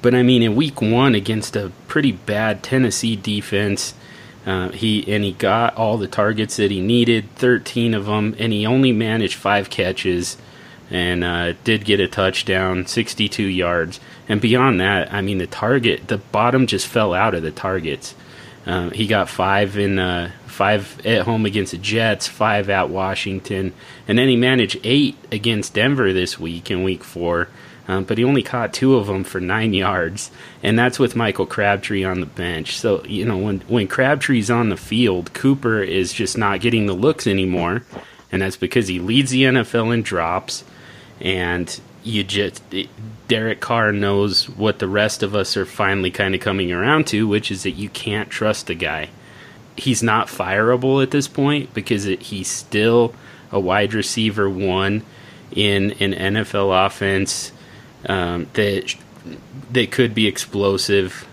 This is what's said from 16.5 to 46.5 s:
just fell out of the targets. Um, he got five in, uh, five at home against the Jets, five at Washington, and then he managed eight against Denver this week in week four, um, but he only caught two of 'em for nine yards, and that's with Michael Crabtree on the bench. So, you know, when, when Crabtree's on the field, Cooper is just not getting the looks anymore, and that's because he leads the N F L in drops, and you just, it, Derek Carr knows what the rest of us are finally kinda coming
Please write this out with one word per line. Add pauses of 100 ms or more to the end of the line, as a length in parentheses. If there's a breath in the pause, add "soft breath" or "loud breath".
just
fell
out
of
the
targets. (500 loud breath)
Um,
he
got
five
in,
uh, (160)
five
at
home
against
the
Jets,
five
at
Washington, (340 loud breath)
and
then
he
managed
eight (160)
against
Denver
this
week
in
week
four, (400 loud breath)
um,
but
he
only
caught
two
of
'em
for
nine
yards, (320 loud breath)
and
that's
with
Michael
Crabtree
on
the
bench.
So,
you
know,
when,
when
Crabtree's
on
the
field,
Cooper
is
just
not
getting
the
looks
anymore, (480 loud breath)
and
that's
because
he
leads
the
N
F
L
in
drops, (580 loud breath)
and (240)
you
just, (120)
it, (400)
Derek
Carr
knows
what
the
rest
of
us
are
finally
kinda
coming